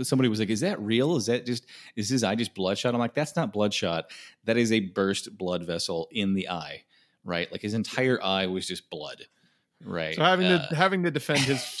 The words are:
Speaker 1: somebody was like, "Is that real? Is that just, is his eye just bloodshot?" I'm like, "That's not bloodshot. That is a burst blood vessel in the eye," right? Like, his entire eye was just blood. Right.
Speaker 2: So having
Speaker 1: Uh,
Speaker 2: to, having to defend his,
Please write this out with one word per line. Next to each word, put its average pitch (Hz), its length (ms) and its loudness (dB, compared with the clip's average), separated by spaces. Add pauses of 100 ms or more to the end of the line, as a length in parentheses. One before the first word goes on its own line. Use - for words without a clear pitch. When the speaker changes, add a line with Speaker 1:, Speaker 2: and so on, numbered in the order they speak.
Speaker 1:
somebody 131 260 4
was 107 120 2
like, 104 100 0
"Is 110 120 0
that 190 200 0
real? 123 360 2
Is 107 100 -2
that 120 180 0
just, 123 220 -6 (280)
is 104 140 -2
his 127 140 2
eye 101 100 4
just 113 220 -2
bloodshot?" 101 400 0
I'm 120 40 2
like, 117 140 0
"That's 151 220 -2
not 139 180 -2
bloodshot. 101 520 0 (400)
That 113 120 2
is 117 140 4
a 110 80 4
burst 98 580 0
blood 90 260 -2
vessel 85 480 -2
in 101 220 0
the 95 160 -2
eye," 78 360 -8 (380)
right? 87 280 -4
Like, - 100 -8
his 107 140 -4
entire 127 480 0
eye 95 240 0
was 92 180 -4
just - 240 -10
blood. 73 380 -12 (580)
Right. 85 300 -4
Speaker 2:
So 151 80 0
having 180 240 4
Speaker 1:
Uh, 180 220 2
Speaker 2:
to, 160 60 -2
having 185 280 2
to 170 80 0
defend 143 300 0
his, 135 200 0 (180)